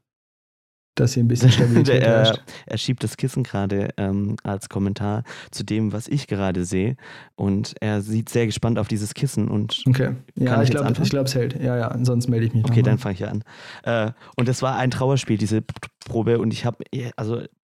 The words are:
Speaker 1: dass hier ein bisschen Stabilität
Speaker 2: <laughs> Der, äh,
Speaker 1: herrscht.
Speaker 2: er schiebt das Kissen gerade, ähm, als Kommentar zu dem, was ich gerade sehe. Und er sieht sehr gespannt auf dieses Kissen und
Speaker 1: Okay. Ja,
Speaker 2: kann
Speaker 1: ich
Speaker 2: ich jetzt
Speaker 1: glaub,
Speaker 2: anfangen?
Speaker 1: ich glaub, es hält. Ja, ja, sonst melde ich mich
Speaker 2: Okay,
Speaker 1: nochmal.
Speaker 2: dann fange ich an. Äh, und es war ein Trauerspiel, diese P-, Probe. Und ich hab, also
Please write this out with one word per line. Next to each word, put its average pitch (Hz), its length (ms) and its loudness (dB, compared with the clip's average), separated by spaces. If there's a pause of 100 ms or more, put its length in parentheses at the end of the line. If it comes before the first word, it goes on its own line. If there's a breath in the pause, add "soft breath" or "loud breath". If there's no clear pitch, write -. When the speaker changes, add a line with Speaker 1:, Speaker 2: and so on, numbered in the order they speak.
(960)
Speaker 1:
dass 127 180 2
hier 120 100 2
ein 117 40 4
bisschen 120 240 6
Stabilität 120 360 6
Speaker 2:
<laughs> 127 140 4
Der, - 0 -
äh, 110 40 2
Speaker 1:
herrscht. 110 360 4 (240 loud breath)
Speaker 2:
er - 140 -6
schiebt - 240 -4
das 107 140 -4
Kissen 131 260 -2
gerade, 101 540 -2
ähm, 101 460 -2
als 98 240 -6
Kommentar 101 560 -2 (280 loud breath)
zu - 120 -10
dem, 107 300 0
was 107 140 -6
ich 139 200 -2
gerade 95 380 0
sehe. 95 300 0 (400 loud breath)
Und 101 460 -2
er 104 200 -2
sieht 110 280 -4
sehr 117 180 2
gespannt 117 320 0
auf 107 80 -2
dieses 107 260 -4
Kissen 113 340 -2
und 107 400 -4
Speaker 1:
Okay. 131 280 2 (200)
Ja, 131 180 0
Speaker 2:
kann 117 100 4
Speaker 1:
ich 123 60 4
Speaker 2:
ich - 0 -
jetzt - 20 2
Speaker 1:
glaub, 143 160 0
Speaker 2:
anfangen? 113 180 0
Speaker 1:
ich - 60 0
glaub, 139 160 0
es 131 80 -2
hält. 127 260 -2
Ja, 123 160 0
ja, 117 260 -2
sonst 123 260 0
melde 113 180 2
ich 113 60 -4
mich 113 100 2
Speaker 2:
Okay, 117 160 4
Speaker 1:
nochmal. 117 40 6 (100)
Speaker 2:
dann - 40 4
fange 98 180 -4
ich 95 120 -6
an. 104 160 -4 (400 loud breath)
Äh, 113 280 0 (260 loud breath)
und 123 120 2
es 131 140 -2
war 131 140 0
ein 127 120 2
Trauerspiel, 127 480 2
diese 107 240 0
P-, - 120 -8 (320)
Probe. 117 340 2
Und 107 120 0
ich - 140 -4
hab, 120 160 -4 (340)
also 113 260 -4 (220)